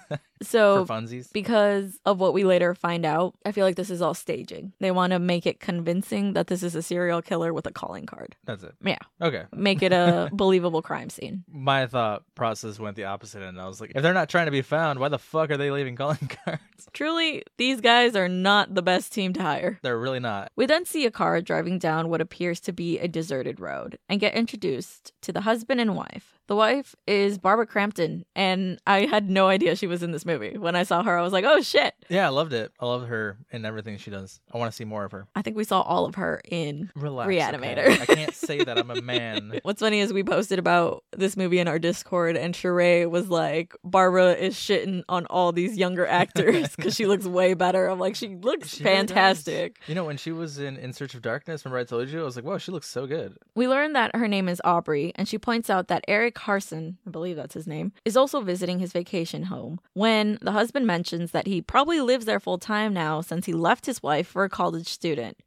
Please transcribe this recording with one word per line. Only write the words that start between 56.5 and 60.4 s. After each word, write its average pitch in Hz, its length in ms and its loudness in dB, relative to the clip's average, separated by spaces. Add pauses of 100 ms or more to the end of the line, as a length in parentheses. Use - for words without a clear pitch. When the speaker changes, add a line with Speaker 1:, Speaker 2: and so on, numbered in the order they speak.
Speaker 1:
I - 20 -12
believe 165 260 -6
that's - 200 -10
his 160 100 -10
name, 160 260 -6 (140)
is 214 100 2
also 269 260 4
visiting 180 360 -2
his 185 160 -4
vacation 175 500 -4
home 175 360 -8 (160)
when 214 480 2